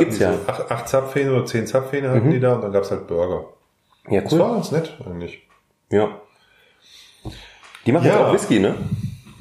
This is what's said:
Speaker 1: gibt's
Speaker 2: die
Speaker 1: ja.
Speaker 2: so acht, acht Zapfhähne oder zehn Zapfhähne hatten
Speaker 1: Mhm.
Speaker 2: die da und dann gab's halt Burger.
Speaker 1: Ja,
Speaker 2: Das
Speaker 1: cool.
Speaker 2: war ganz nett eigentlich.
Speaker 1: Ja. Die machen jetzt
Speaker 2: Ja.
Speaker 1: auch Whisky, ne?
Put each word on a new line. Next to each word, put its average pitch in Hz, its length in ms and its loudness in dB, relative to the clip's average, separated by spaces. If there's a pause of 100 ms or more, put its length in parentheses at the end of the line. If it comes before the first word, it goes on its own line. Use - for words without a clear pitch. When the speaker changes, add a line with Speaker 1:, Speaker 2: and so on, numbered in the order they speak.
Speaker 1:
gibt's 110 140 -6
Speaker 2:
die 104 40 4
Speaker 1:
ja. 92 80 4
Speaker 2:
so 92 160 -2
acht, - 240 -6
acht 117 160 -6
Zapfhähne 135 460 0
oder 120 120 2
zehn 113 220 -2
Zapfhähne 131 440 -2
hatten 120 160 4
Speaker 1:
Mhm. 156 40 6
Speaker 2:
die 127 80 2
da 123 160 4
und 113 60 -4
dann 101 100 -4
gab's 98 200 0
halt 95 160 -6
Burger. 85 360 -2 (680)
Speaker 1:
Ja, 95 120 2
Speaker 2:
Das - 120 -4
Speaker 1:
cool. 165 60 6
Speaker 2:
war 233 140 4
ganz - 180 -4
nett 160 340 -4
eigentlich. 87 400 -12 (460)
Speaker 1:
Ja. 107 280 2 (1700)
Die 113 60 4
machen 131 140 4
jetzt 196 100 2
Speaker 2:
Ja. - 120 4
Speaker 1:
auch 101 60 2
Whisky, - 260 2
ne? 101 140 2 (680)